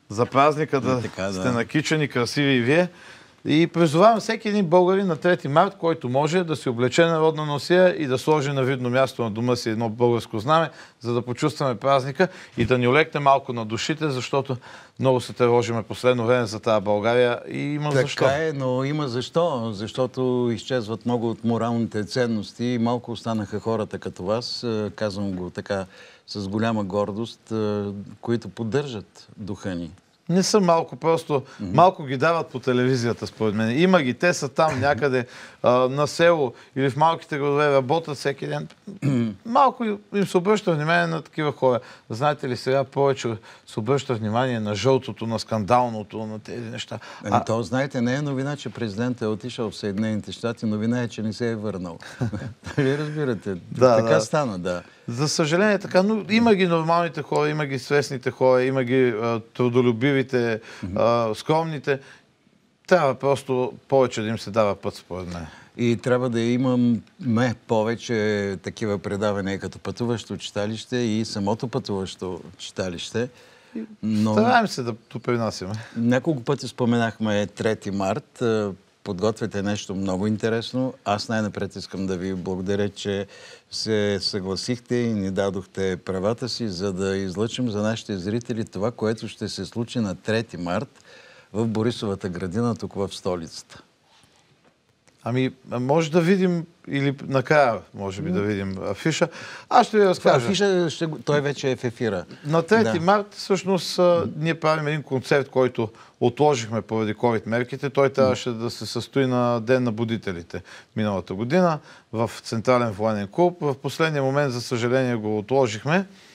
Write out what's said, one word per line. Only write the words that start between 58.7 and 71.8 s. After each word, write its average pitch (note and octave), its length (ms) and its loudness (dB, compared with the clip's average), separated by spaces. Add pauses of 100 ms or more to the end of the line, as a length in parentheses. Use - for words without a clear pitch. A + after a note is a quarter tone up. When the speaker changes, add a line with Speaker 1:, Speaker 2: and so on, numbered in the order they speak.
Speaker 1:
ги, B2+ 380 4
а, A#2 180 0 (140)
трудолюбивите, B2 1080 2 (220)
Speaker 2:
Мгм. G2 140 -6
Speaker 1:
а, A2+ 380 2
скромните. D#3 640 -2 (880)
Трябва D3+ 280 4
просто C3 580 0 (140)
повече C3 340 2
да G#2+ 60 -2
им A2+ 120 -2
се - 120 -10
дава G#2 240 2
път, G2+ 200 -6
според F2 380 -10
мен. E2+ 120 -10 (320)
Speaker 2:
И A#2 200 2
трябва B2 320 0
да A#2 120 0
имаме B2 600 2 (640)
повече G#2+ 960 0
такива G#2 360 -4
предавания G2 600 -2
като F#2+ 200 -10
пътуващо G#2 580 -6
читалище G#2+ 600 -6
и A2+ 280 0
самото G#2+ 420 -4
пътуващо F#2+ 760 -6 (160)